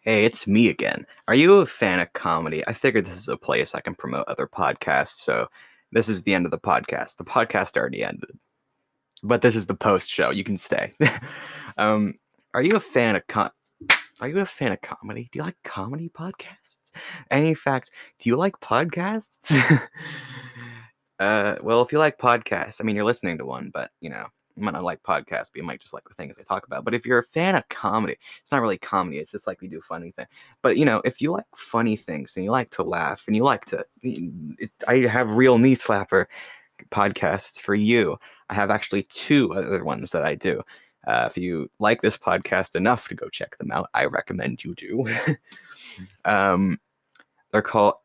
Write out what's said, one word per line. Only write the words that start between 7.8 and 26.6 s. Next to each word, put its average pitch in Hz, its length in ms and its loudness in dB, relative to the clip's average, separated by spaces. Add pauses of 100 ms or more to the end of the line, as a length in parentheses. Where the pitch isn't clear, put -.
ended. - 340 -10 (840)
But 110 180 2
this 113 140 6
is 98 120 -2
the 98 80 -4
post 98 340 2
show. 65 200 0
You 95 140 -4
can 98 140 -4
stay. - 420 -4
<laughs> - 20 2 (760)
Um, 107 380 2 (380)
are 123 80 0
you 190 140 4
a 202 40 2
fan 113 360 2
of - 120 -2
com-, - 240 -2 (680)
are 123 80 -6
you 170 120 -2
a 196 60 0
fan 120 280 -2
of - 80 -6
comedy? 113 500 -12
Do - 80 -8
you 151 40 -6
like 180 200 -8
comedy 139 460 -8
podcasts? - 680 -16 (520)
And 143 160 2
in 160 100 2
fact, 135 360 -2 (280)
do 117 100 -2
you 120 60 4
like 190 240 0
podcasts? 175 920 -2
<laughs> 135 380 4 (1300)
Uh, 104 420 2
well, 117 220 4
if - 80 -2
you 151 80 2
like 151 180 2
podcasts, 117 640 0
I - 20 -4
mean, 107 120 0
you're 104 100 0
listening 92 320 0
to 67 80 -10
one, 65 260 -10
but, - 280 -8
you 82 100 -14
know, 57 160 -12 (300)
you 95 80 -8
might 98 80 -2
not 90 120 -8
like 87 200 -6
podcasts, - 500 -4
but - 40 -14
you 69 60 -12
might 82 160 -10
just - 140 -20
like - 160 -16
the - 60 -20
things 73 200 -14
they - 60 -20
talk - 240 -6